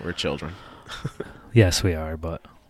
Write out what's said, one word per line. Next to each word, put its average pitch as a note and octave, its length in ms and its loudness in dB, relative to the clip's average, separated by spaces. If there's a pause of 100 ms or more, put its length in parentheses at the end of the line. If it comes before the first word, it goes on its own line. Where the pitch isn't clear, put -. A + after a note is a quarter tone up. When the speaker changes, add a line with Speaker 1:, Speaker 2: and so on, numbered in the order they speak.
Speaker 1:
We're F2 80 -4
children. D2+ 420 -4 (340)
<laughs> - 60 -12 (580)
Speaker 2:
Yes, F#2+ 300 8
we F2+ 120 2
are, D#2 220 -4
but D#2+ 260 -8 (280)